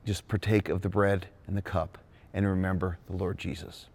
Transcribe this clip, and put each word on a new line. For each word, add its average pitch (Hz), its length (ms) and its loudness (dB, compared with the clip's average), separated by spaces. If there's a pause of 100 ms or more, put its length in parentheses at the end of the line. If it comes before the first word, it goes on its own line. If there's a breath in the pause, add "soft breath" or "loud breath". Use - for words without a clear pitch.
just 104 220 -2
partake 104 400 2
of 90 140 0
the 98 60 0
bread 98 380 2 (220)
and 98 80 -2
the 98 60 0
cup 87 360 -2 (340 loud breath)
and 98 140 2
remember 92 520 0 (120)
the 95 60 -6
Lord 92 220 -2
Jesus. - 560 -8